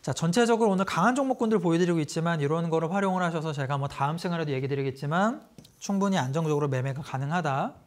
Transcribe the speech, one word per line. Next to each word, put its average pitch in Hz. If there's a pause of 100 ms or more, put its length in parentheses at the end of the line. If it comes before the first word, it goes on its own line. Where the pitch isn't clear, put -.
자, 139
전체적으로 220
오늘 190
강한 190
종목군들 254
보여드리고 170
있지만 165
이런 160
거를 160
활용을 190
하셔서 160
제가 139
뭐 139
다음 143
시간에도 170
얘기 131
드리겠지만 143 (340)
충분히 196
안정적으로 147
매매가 131
가능하다 151 (140)